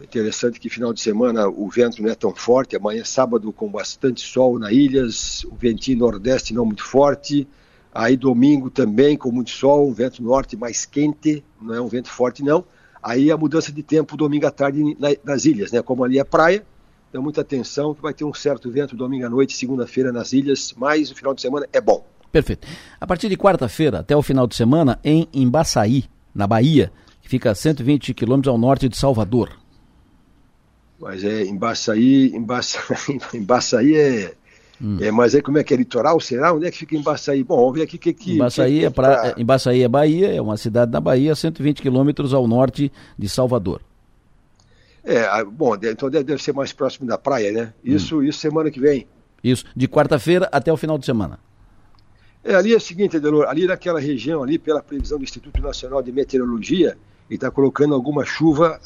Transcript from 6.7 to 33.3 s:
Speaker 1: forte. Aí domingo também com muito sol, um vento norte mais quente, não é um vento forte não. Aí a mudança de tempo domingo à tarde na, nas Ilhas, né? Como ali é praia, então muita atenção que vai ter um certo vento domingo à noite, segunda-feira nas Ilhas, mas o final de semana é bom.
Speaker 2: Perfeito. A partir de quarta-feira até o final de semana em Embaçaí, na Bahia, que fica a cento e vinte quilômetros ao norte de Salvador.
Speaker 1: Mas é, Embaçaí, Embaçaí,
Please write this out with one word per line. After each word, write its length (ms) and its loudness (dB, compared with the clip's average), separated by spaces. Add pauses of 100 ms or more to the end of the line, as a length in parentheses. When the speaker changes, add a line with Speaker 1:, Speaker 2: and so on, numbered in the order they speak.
Speaker 1:
forte. 640 2 (480)
Aí 220 2
domingo 540 2
também 460 2
com 140 -6
muito 200 -4
sol, 380 2
um 40 -4
vento 280 -4
norte 360 -2
mais 280 -8
quente, 600 -2 (180)
não 100 -10
é 80 -4
um 60 -6
vento 220 -6
forte 340 -2
não. 220 2 (380)
Aí 280 2
a 60 2
mudança 360 -2
de 100 -12
tempo 320 0
domingo 320 0
à 40 0
tarde 480 -2
na, 100 -2 (160)
nas 220 -2
Ilhas, 260 2
né? 80 2
Como 240 -2
ali 140 2
é 60 2
praia, 420 2 (420)
então 140 -10
muita 180 -4
atenção 540 -4
que 80 -14
vai 100 -6
ter 120 -8
um 100 -6
certo 360 -4
vento 240 -4
domingo 300 -6
à 60 -6
noite, 260 0
segunda-feira 560 -4
nas 220 -6
Ilhas, 420 -2
mas 340 0
o 40 -18
final 180 -4
de 80 -10
semana 320 -4
é 80 2
bom. 240 2 (260)
Speaker 2:
Perfeito. 380 0 (320)
A 60 -8
partir 240 -2
de 80 -2
quarta-feira 640 2
até 140 0
o 60 6
final 260 2
de 80 -8
semana 480 2
em 300 2
Embaçaí, 720 0 (300)
na 120 0
Bahia, 460 4 (300)
que 80 -20
fica 220 0
a 20 -2
cento 260 -2
e 40 -6
vinte 280 0
quilômetros 400 0
ao 60 0
norte 280 2
de 120 -4
Salvador. 600 0 (1400)
Speaker 1:
Mas 240 -10
é, 220 -2
Embaçaí, 920 2
Embaçaí, 840 -6 (120)